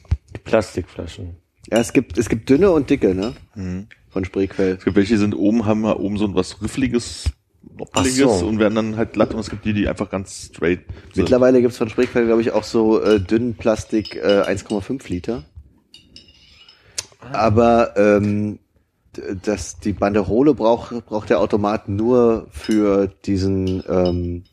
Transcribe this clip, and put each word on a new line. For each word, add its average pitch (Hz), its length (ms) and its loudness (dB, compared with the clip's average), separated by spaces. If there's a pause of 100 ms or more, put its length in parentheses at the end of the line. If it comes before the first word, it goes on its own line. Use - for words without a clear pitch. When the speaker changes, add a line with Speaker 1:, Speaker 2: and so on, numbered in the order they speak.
(440)
Speaker 1:
Plastikflaschen. 90 920 -4 (340)
Speaker 2:
Ja, 107 100 2
es 117 120 -4
gibt, - 240 0
es 117 140 -2
gibt 113 180 -4
dünne 165 220 4
und 151 180 2
dicke, 113 260 2
ne? 104 200 -4 (200)
Speaker 3:
Mhm. 95 340 -8 (200)
Speaker 2:
Von 95 160 -6
Spreequell. 95 540 -2
Speaker 3:
Es - 60 -20
gibt 95 120 -2
welche, 101 180 4
die 107 40 4
sind 104 160 0
oben, 107 320 0
haben 107 180 0
oben 101 320 -2
so 101 180 -2
was 92 280 -4
Riffliges, 120 640 -4 (540)
Noppliges 127 440 0
Speaker 1:
Ach 113 180 4
so. 90 60 0
Speaker 3:
und 107 120 -2
werden 104 160 2
dann 110 240 -2
halt 110 160 -4
glatt 107 180 0
und 113 80 -6
es 107 80 -8
gibt - 160 -12
die, 110 80 -2
die 101 160 0
einfach - 220 -6
ganz - 440 -10
straight 90 260 0 (340)
sind. - 100 -20
Speaker 2:
Mittlerweile 127 380 6
gibt's 120 160 0
von 117 100 -2
Spreequell, 120 380 0
glaub 113 140 4
ich, 117 120 0
auch 107 100 0
so, 110 400 2
äh, 107 160 4
dünnen 113 360 -2
Plastik, 110 640 -2
äh, 101 300 2
eins 95 200 -4
Komma 104 160 -4
fünf - 260 -10
Liter. 113 360 -8 (1900)
Aber, 117 640 4
ähm, 104 600 2 (580)
d-, 98 260 -8
das, - 380 -4
die 107 120 -2
Banderole 104 640 2
braucht, 117 520 0
braucht 107 240 -6
der 120 100 4
Automat 104 480 0
nur 113 640 2
für 101 580 2 (160)
diesen, 95 640 -2
ähm, 90 640 0